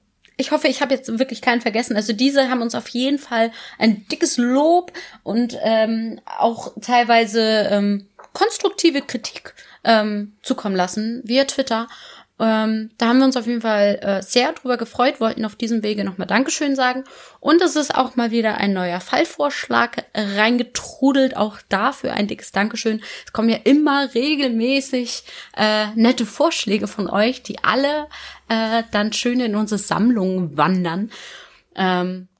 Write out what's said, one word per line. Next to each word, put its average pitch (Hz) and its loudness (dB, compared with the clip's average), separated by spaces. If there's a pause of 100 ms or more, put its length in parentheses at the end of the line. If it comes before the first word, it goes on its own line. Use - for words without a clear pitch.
(360)
ich - -2
hoffe, 302 2
ich 254 0
habe 269 0
jetzt 226 -6
wirklich 254 -4
keinen 240 2
vergessen. 226 -2
Also 214 -2
diese 262 2
haben 247 -2
uns 233 -4
auf 226 -8
jeden 269 -2
Fall 226 -2 (280)
ein 214 2
dickes - -2
Lob 294 2 (320)
und, 233 -2
ähm, 226 0 (180)
auch - -2
teilweise, 233 4 (280)
ähm, 202 0 (260)
konstruktive 339 0
Kritik, - -12 (280)
ähm, 208 0
zukommen 208 -2
lassen 220 -2
via 254 2
Twitter. 233 -2 (520)
Ähm, 220 0
da 233 2
haben 247 6
wir 269 6
uns 262 6
auf 226 -4
jeden 233 -2
Fall, 208 2
äh, 196 -2
sehr 254 2
drüber 247 -4
gefreut, 247 0
wollten 220 -2
auf 214 -8
diesem 226 -2
Wege 208 -2
nochmal 185 -6
Dankeschön 277 0
sagen. 254 0 (380)
Und 330 4
es 349 2
ist 294 0
auch 247 0
mal 233 0
wieder 220 0
ein 202 0
neuer 180 -2
Fallvorschlag 269 -2 (100)
reingetrudelt. 240 0
Auch 208 -2 (120)
dafür 220 -2
ein 208 -2
dickes - -10
Dankeschön. 220 -2 (260)
Es - -20
kommen 220 0
ja 226 2
immer 277 4
regelmäßig, 262 0 (320)
äh, 214 0 (100)
nette 233 4
Vorschläge 214 0
von 202 -6
euch, 220 0
die - -10
alle, 285 0 (420)
äh, 226 0
dann 208 0
schön 247 0
in 220 0
unsere 208 -2
Sammlung 185 0
wandern. 180 0 (640)
Ähm, 185 -2 (120)